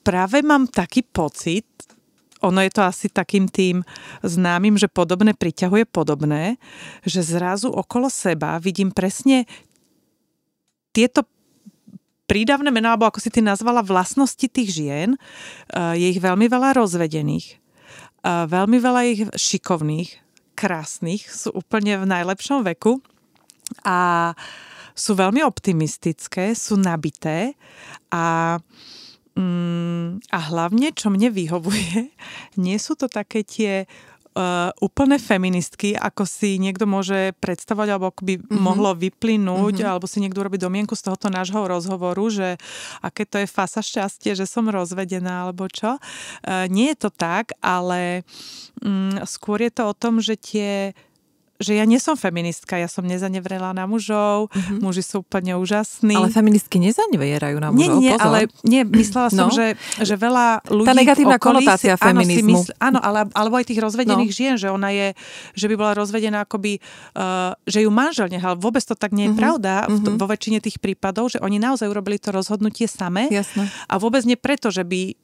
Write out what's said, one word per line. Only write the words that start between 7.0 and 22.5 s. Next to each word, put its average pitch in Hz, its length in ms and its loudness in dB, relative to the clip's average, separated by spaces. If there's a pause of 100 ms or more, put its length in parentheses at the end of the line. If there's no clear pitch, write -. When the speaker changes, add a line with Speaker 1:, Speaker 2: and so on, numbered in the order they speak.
Speaker 1:
že 180 180 -2
zrazu 175 460 -2
okolo 247 400 -2
seba 156 500 -2
vidím 190 300 -2
presne 226 560 2 (1500)
tieto 240 380 2 (1000)
prídavné 277 460 2
mená, 233 240 2
alebo 220 100 2
ako 214 140 0
si 233 100 -4
ty - 100 0
nazvala, 220 440 2
vlastnosti 196 640 2
tých 226 260 -2
žien. 156 460 -2 (480)
Eh, 170 280 -4
je 175 120 2
ich 185 120 0
veľmi 185 280 4
veľa 254 260 2
rozvedených. 165 840 0 (640)
Eh, 170 240 0
veľmi 196 300 2
veľa 247 280 2
ich 226 240 0
šikovných, 160 800 -4 (460)
krásnych, 175 720 -6
sú - 260 -10
úplne 208 420 -2
v 190 120 -4
najlepšom 196 580 -2